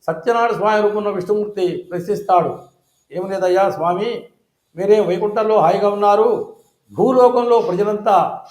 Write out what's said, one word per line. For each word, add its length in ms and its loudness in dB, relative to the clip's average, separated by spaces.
సత్యనారాయణ 440 -2
స్వామి 300 0
రూపంలో 300 -2
విష్ణుమూర్తి 800 -4
ప్రశ్నిస్తాడు. 680 -2
"ఏమి 180 -8
లేదయ్యా 400 0
స్వామి, 560 -4
మీరేం 320 2
వైకుంఠంలో 520 0
హాయిగా 300 2
ఉన్నారు, 680 0
భూలోకంలో 680 4
ప్రజలంతా 880 0